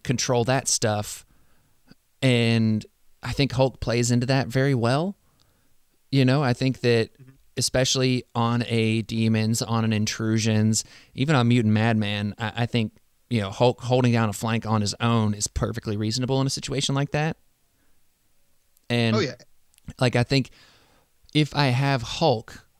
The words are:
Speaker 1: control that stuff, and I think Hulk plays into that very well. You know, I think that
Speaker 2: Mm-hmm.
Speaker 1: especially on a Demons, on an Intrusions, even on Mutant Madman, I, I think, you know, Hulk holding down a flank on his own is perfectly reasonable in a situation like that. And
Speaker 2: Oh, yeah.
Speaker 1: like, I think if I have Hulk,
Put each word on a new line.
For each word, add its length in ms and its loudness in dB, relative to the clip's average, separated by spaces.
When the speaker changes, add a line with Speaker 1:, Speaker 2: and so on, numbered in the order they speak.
Speaker 1:
control 420 0
that 240 0
stuff, 580 -4
and 600 2
I 100 -8
think 200 0
Hulk 280 0
plays 300 0
into 160 2
that 220 0
very 260 0
well. 420 0
You 140 4
know, 180 2
I 120 0
think 260 -4
that 320 0
Speaker 2:
Mm-hmm. 180 -20
Speaker 1:
especially 640 0
on 340 0
a 340 0
Demons, 600 0
on 220 2
an 80 2
Intrusions, 920 2
even 220 0
on 120 4
Mutant 260 4
Madman, 640 0
I, 140 -6
I 40 -2
think, 260 -4
you 100 0
know, 100 -6
Hulk 300 2
holding 320 2
down 160 2
a 40 -6
flank 340 -4
on 140 0
his 200 -2
own 340 2
is 120 -6
perfectly 500 -6
reasonable 440 -2
in 60 0
a 40 -4
situation 440 -4
like 180 -2
that. 240 -4
And 280 0
Speaker 2:
Oh, 40 2
yeah. 140 -4
Speaker 1:
like, 180 0
I 60 2
think 280 0
if 200 0
I 120 0
have 360 0
Hulk, 640 -2